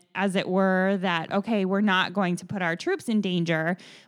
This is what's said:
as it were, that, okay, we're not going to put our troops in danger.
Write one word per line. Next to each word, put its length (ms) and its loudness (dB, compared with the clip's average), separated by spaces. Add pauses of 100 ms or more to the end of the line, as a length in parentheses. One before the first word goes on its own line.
(140)
as 220 0
it 120 0
were, 520 2
that, 320 -2
okay, 320 0
we're 160 0
not 340 2
going 220 0
to 100 -12
put 160 -6
our 140 0
troops 320 -4
in 120 2
danger. 560 0 (320)